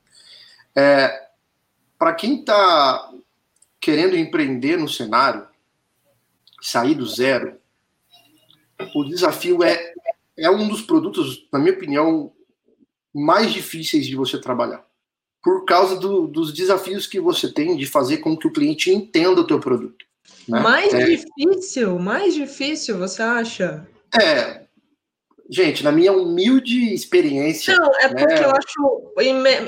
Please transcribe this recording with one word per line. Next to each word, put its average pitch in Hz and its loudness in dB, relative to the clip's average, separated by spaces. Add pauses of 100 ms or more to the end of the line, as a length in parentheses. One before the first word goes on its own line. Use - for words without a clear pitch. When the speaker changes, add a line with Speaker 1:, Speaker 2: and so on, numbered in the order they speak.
(720)
Speaker 1:
É, 139 2 (680)
pra 165 0
quem 240 -4
tá 165 2 (680)
querendo 165 0
empreender 151 -2
no 151 -4
cenário, 117 -2 (1120)
sair 127 -2
do 131 -6
zero, 117 -2 (1400)
o 147 -2
desafio 170 0
é, 170 0 (440)
é 160 0
um 214 2
dos 208 -6
produtos, 156 -2
na 139 -2
minha 175 2
opinião, 156 -2 (800)
mais 170 2
difíceis 160 -4
de 127 -8
você 131 -4
trabalhar. 120 -6 (560)
Por 185 0
causa 185 2
do, 180 -2
dos 151 -6
desafios 185 -2
que 196 -6
você 170 -2
tem 160 -2
de 135 -6
fazer 139 0
com 160 -2
que - -10
o 156 0
cliente 156 -2
entenda 185 2
o 160 -2
teu 147 0
produto, - -6 (420)
né? 233 -2
Speaker 2:
Mais 330 2
Speaker 1:
É. 370 2
Speaker 2:
difícil? 302 0
Mais 285 -2
difícil, 277 -6
você 190 -6
acha? 226 -4 (340)
Speaker 1:
É. 147 0 (840)
Gente, 165 0
na 147 2
minha 180 6
humilde 220 2
experiência, 294 0
Speaker 2:
Não, 320 4 (120)
é 269 4
porque 294 2
Speaker 1:
né? 302 4
Speaker 2:
eu 269 4
acho, 277 -2
em 262 2
me-, 262 2